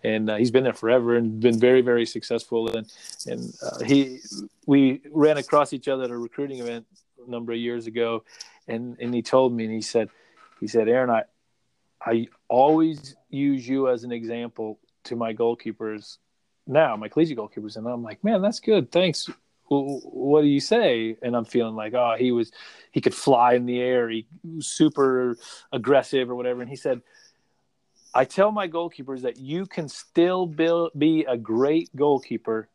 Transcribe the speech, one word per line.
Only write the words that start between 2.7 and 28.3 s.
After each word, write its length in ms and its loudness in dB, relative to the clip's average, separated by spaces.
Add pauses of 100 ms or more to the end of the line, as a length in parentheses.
And, 160 -10 (360)
and, 340 -10
uh, 220 -10
he, 360 2 (460)
we 360 4 (100)
ran 260 4
across 340 0
each 160 -8
other 160 -2
at 80 -6
a 60 -8
recruiting 420 -8
event 260 -10 (400)
a 40 -20
number 220 -8
of 80 -4
years 260 -6
ago, 380 -2 (440)
and, 320 -8
and 140 -4
he 80 0
told 320 4
me, 120 -4
and 80 -6
he 80 -6
said, 280 -2 (500)
he 60 -8
said, 240 2
"Aaron, 220 2
I, 140 2 (800)
I 260 -2 (180)
always 680 2 (140)
use 380 -2
you 220 0
as 140 -2
an 80 -8
example 680 -8 (240)
to 120 -8
my 180 -4
goalkeepers 840 -4 (480)
now, 300 2
my 140 -10
collegiate 280 0
goalkeepers." 400 -12
And 100 -8
I'm 140 -6
like, 220 -12
"Man, 180 0
that's 180 -2
good. 320 0
Thanks. 380 0 (400)
W-, 300 0
what 420 2
do 60 4
you 120 4
say?" 600 2
And 140 -4
I'm 100 0
feeling 300 -2
like, 180 -8
"Oh, 240 2
he 140 2
was, 200 0 (400)
he 100 -2
could 120 2
fly 400 4
in 140 0
the 120 -2
air. 300 0
He 160 -6 (300)
was 100 -10
super 720 2 (340)
aggressive 560 2
or 60 -8
whatever." 280 -6
And 100 -12
he 40 -12
said, 280 -4 (1120)
"I 100 4
tell 260 2